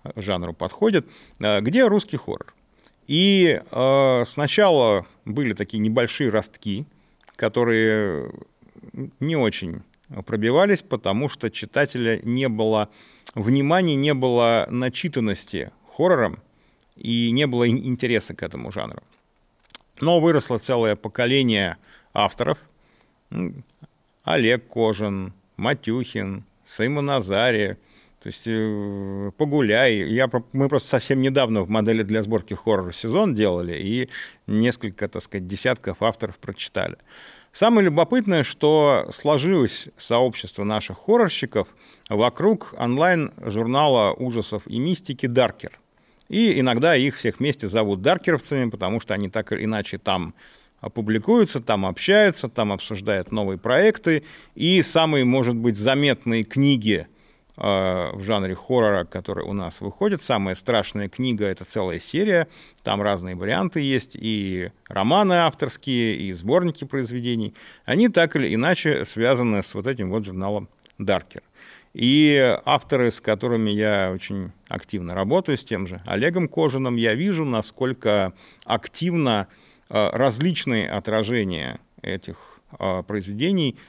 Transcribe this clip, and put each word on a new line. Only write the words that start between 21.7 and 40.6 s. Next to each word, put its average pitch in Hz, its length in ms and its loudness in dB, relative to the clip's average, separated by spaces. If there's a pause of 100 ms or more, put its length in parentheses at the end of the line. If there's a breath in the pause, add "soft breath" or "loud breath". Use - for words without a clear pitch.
авторов. 120 440 0 (720 soft breath)
М, 92 340 -8 (580)
Олег 123 460 0
Кожин, 101 640 -2 (240)
Матюхин, 110 880 -4 (200)
Сыма 135 360 -4
Назари, 110 760 0 (460 soft breath)
то 104 60 -12
есть, - 180 -14
э, 101 880 -4
Погуляй. 123 680 2
Я 117 240 0
про-, 117 240 -2
мы 139 160 2
просто 135 200 -2
совсем 135 320 0
недавно 131 420 2
в 87 60 -4
модели 110 340 2
для 107 200 0
сборки 104 320 -2
хоррор-сезон 113 800 0
делали, 87 420 0
и 110 320 -4 (380 loud breath)
несколько, 107 600 -2
так 90 140 -10
сказать, 95 260 -8
десятков 101 540 -4
авторов 107 360 -2
прочитали. - 580 -8 (560 loud breath)
Самое 214 340 4
любопытное, 170 560 2
что 147 720 2
сложилось 147 840 0
сообщество 117 640 -2